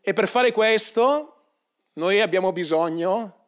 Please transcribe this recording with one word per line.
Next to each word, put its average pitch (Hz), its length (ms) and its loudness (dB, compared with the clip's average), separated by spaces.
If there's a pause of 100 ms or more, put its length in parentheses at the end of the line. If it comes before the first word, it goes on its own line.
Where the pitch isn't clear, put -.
E 196 120 -4
per 202 140 0
fare 247 260 2
questo 226 800 0 (600)
noi 185 260 0
abbiamo 185 320 0
bisogno 170 960 -4